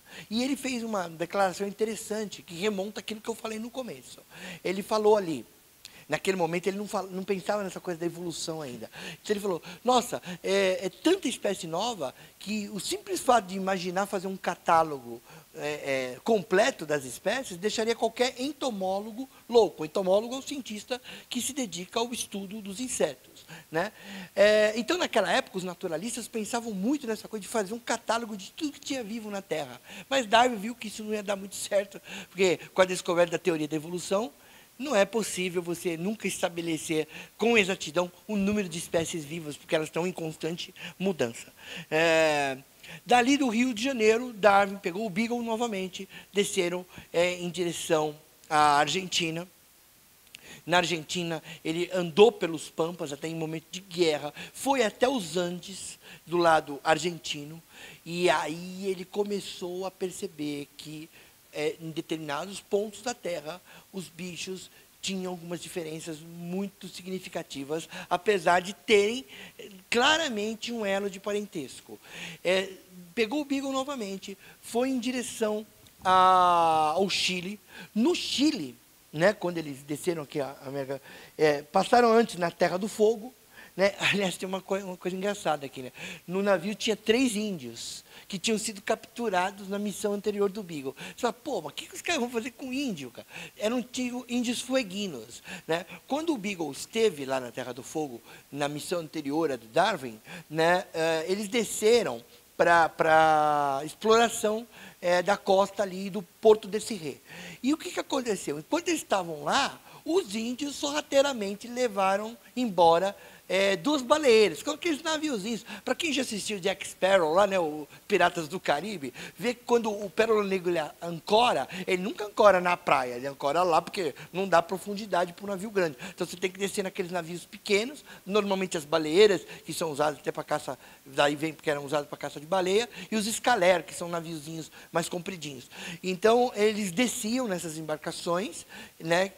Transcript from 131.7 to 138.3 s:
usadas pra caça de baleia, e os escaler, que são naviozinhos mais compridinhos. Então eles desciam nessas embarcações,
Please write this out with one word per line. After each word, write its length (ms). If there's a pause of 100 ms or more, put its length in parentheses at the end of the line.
usadas 220
pra 100
caça 220
de 80
baleia, 420 (220)
e 40
os 120
escaler, 560
que 100
são 160
naviozinhos 640 (200)
mais 160
compridinhos. 640 (320)
Então 540
eles 360
desciam 560
nessas 300
embarcações, 880 (340)